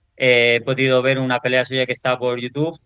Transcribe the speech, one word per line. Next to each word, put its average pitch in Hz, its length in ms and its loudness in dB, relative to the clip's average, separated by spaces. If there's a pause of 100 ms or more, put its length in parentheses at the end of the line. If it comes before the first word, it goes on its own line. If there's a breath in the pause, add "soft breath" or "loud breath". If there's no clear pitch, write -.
(160)
Eh, 120 440 4
he 117 40 -14
podido 131 380 0
ver 135 160 0
una 127 220 -2
pelea 127 240 0
suya 131 200 -4
que 123 80 -4
está 127 240 -4
por 123 240 -4
YouTube. 143 460 -6